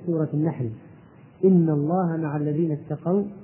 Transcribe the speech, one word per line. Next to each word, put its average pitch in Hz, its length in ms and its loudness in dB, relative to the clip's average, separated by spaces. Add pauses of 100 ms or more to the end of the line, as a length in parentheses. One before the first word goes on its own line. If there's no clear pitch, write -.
سورة 160 280 -2
النحل، 147 360 -2 (760)
إن 180 240 6
الله 165 480 0
مع 151 200 -4
الذين 151 340 -2
اتقوا 165 520 -2 (200)